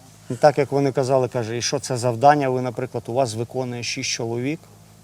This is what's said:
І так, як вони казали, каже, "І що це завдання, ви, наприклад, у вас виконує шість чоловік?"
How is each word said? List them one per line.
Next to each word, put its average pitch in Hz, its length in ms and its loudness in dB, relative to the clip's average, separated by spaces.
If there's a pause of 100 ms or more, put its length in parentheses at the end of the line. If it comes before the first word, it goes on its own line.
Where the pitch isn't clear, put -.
(300)
І 127 40 -4
так, 147 240 6
як 139 140 0
вони 139 200 2
казали, 131 360 2
каже, 117 280 -4
"І 117 60 -6
що - 160 -2
це 131 180 -4
завдання, 127 520 4
ви, 127 140 0
наприклад, 123 440 -6
у 117 60 -8
вас 123 220 0
виконує 120 480 -6
шість - 280 -6
чоловік?" 123 500 -6 (440)